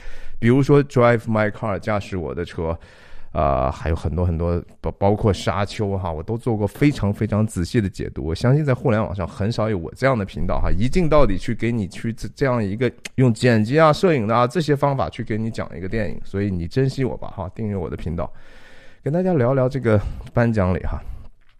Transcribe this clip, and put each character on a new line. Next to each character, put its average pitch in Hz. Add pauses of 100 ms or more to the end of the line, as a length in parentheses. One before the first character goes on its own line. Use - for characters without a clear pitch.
(400)
比 113
如 131
说 143
《Drive 120 (100)
My 107
Car》， 104
驾 104
驶 -
我 71
的 85
车， 82 (560)
啊， 67
还 -
有 82
很 78
多 87
很 85
多， 85 (160)
包-， 87
包 101
括 110
《沙 98
丘》 101 (100)
哈， 92
我 78
都 113
做 117
过 104
非 147
常 101
非 110
常 107
仔 87
细 123
的 98
解 -
读。 -
我 80
相 123
信 156
在 127
互 131
联 107
网 95
上 90
很 -
少 110
有 107
我 82
这 127
样 135
的 101
频 -
道 85
哈， 80
一 95
镜 175
到 147
底 95
去 117
给 113
你 113
去 -
这， -
这 139
样 120
一 98
个 120 (260)
用 123
剪 117
辑 127
啊、 160
摄 165
影 107
的 113
啊 123
这 151
些 147
方 139
法 82
去 -
给 107
你 110
讲 -
一 85
个 92
电 104
影， 64
所 98
以 101
你 85
珍 131
惜 131
我 -
吧 -
哈， 90
订 110
阅 101
我 82
的 80
频 82
道。 85 (680)
跟 135
大 180
家 185
聊 127
聊 127
这 147
个 110 (320)
颁 117
奖 92
礼 80
哈。 - (600)